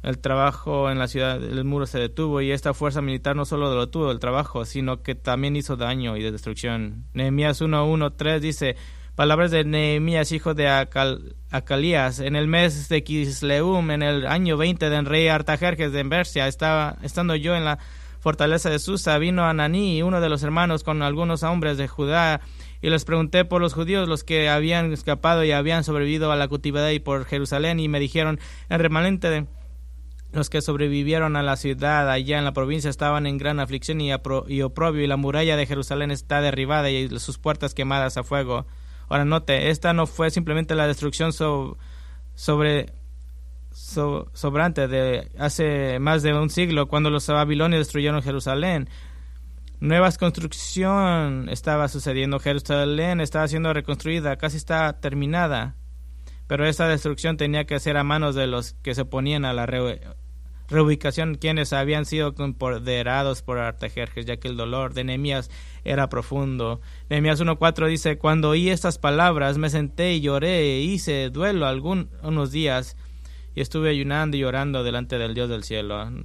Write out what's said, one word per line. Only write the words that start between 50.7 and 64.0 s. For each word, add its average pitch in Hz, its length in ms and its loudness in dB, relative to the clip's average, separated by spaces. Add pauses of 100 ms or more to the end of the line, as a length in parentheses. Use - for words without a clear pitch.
estaba 151 380 0
sucediendo, 135 520 0
Jerusalén 147 840 0
estaba 156 260 0
siendo 160 240 0
reconstruida, 151 640 -2
casi 156 220 -2
está 156 420 0
terminada. 143 760 0 (720)
Pero 143 180 0
esta 156 220 2
destrucción 156 500 0
tenía 147 280 0
que 147 140 -2
ser 147 180 0
a 143 80 2
manos 147 280 2
de 135 140 0
los 123 340 -4
que 127 140 -4
se 135 60 -2
oponían 135 420 -2
a 127 80 -2
la 120 140 -2
re-, 123 340 -2 (720)
reubicación, 151 640 2
quienes 156 380 0
habían 143 320 2
sido 151 320 -2
empoderados 127 1040 -2
por 123 160 -4
Artajerjes, 117 680 -6